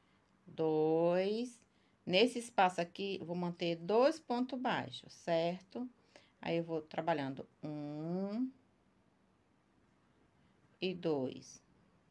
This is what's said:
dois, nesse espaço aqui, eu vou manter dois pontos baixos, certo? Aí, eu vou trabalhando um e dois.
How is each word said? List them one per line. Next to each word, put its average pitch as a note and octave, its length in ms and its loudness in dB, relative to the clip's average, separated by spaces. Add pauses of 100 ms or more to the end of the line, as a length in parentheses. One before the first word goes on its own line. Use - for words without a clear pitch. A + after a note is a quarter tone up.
(460)
dois, E3+ 1120 2 (440)
nesse A3 340 4
espaço F#3 420 2
aqui, F#3+ 400 -4
eu E3 60 -10
vou F3 100 -4
manter F3 400 -2
dois A3+ 420 4
pontos B3+ 400 -4
baixos, D#3 540 -4
certo? F3+ 760 -2 (520)
Aí, E3+ 180 -2
eu E3+ 60 -2
vou E3 160 -4
trabalhando D3+ 680 -4 (160)
um E3 840 -4 (2250)
e F#3 140 -2
dois. D#3 640 -4 (500)